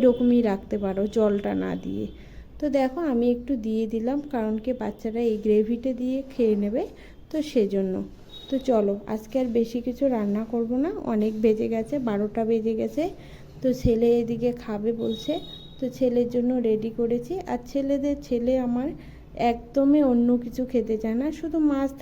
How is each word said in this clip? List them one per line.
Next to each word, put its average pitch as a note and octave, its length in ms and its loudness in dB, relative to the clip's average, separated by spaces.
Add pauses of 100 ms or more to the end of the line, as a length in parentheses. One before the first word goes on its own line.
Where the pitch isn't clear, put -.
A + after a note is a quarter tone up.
রকমই A#3+ 340 6 (100)
রাখতে G3 340 -2
পারো F#3+ 180 -2 (140)
জলটা G3+ 360 2 (120)
না F#3 80 -2 (120)
দিয়ে। G3+ 220 -6 (520)
তো D4+ 60 -6 (140)
দেখো C4 220 0 (120)
আমি A#3+ 220 2
একটু A#3+ 180 -4 (140)
দিয়ে A3 260 0
দিলাম, A#3 260 -2 (140)
কারণ A3 220 -2 (100)
কি B3+ 160 -2
বাচ্চারা A3 400 -6 (100)
এই G#3+ 140 0
গ্রেভিটা A3 460 2 (100)
দিয়ে B3+ 180 -2 (140)
খেয়ে A3 300 4
নেবে, G#3+ 200 0 (480)
তো D#4 60 -4 (140)
সেজন্য। F#3+ 440 2 (540)
তো C4+ 60 -4 (140)
চলো G#3 260 4 (200)
আজকে A3 280 -8
আর B3 60 -2 (100)
বেশি A3+ 280 0
কিছু B3+ 180 -2 (120)
রান্না G#3 260 0 (100)
করব A#3 180 -2 (140)
না, F4+ 60 -2 (220)
অনেক G#3+ 200 2 (120)
বেজে A3 300 4
গেছে, A3+ 200 -4 (140)
বারোটা G#3 420 0
বেজে A3+ 300 2
গেছে। A3+ 220 -2 (600)
তো C4 60 2 (120)
ছেলে A#3 280 4 (120)
এদিকে A#3 300 0 (140)
খাবে G#3+ 260 -2 (120)
বলছে, A3+ 300 -2 (460)
তো C4+ 60 -4 (120)
ছেলের A#3+ 380 2
জন্য B3 160 2 (180)
রেডি A3 300 2
করেছি। A#3+ 360 0 (180)
আর A#3+ 80 -2 (100)
ছেলেদের, C#4 460 0 (100)
ছেলে A#3+ 260 0 (140)
আমার B3 220 0 (640)
একদমই C#4 520 4 (100)
অন্য A#3+ 160 4 (160)
কিছু A#3 180 -6 (100)
খেতে A3 300 0
চায় A3 180 -2
না, C#4+ 60 -2 (140)
শুধু E4 180 -2 (120)
মাছ C4+ 200 0 (120)